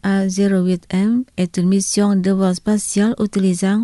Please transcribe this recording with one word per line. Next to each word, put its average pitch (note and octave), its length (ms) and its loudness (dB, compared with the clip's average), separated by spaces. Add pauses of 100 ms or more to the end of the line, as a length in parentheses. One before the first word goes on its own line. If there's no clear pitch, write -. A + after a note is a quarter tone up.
A G3 260 0
zéro F#3+ 360 0
huit F3+ 240 -2
M A3 360 0 (100)
est F3+ 220 -4
une F3 100 0
mission G3 480 0
de F#3+ 160 0
vol F#3+ 240 0
spatial G#3+ 640 -2
utilisant G3 640 0